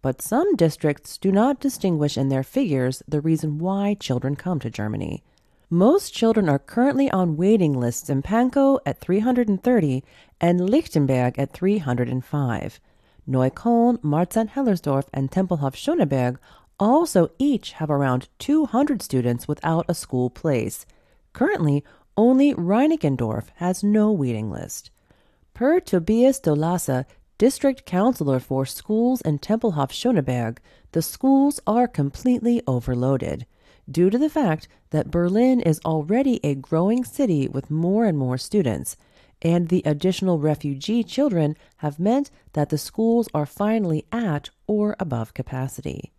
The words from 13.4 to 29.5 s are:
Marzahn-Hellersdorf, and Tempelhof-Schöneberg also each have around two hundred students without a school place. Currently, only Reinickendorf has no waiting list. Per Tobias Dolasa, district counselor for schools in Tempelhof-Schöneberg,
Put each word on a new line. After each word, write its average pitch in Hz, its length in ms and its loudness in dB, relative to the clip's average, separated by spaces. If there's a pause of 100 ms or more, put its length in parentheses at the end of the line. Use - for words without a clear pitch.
Marzahn-Hellersdorf, 175 1120 -2
and 135 200 -4
Tempelhof-Schöneberg 143 1040 -2 (420)
also 226 600 2
each 277 340 0
have 151 180 -6
around 131 380 0 (100)
two 302 280 0
hundred 269 360 0
students 120 460 -2
without 160 400 -2
a 170 60 0
school 123 360 -4
place. - 560 -4 (460)
Currently, 156 500 0 (340)
only 262 380 4
Reinickendorf 170 920 0 (100)
has 180 260 -4
no 214 300 2
waiting 117 400 -2
list. - 380 -14 (640)
Per 311 280 2
Tobias 226 580 2
Dolasa, 151 680 0 (320)
district 262 460 2
counselor 180 540 0
for 135 260 -2
schools 233 580 -2
in 147 160 -2
Tempelhof-Schöneberg, 143 1200 -2 (340)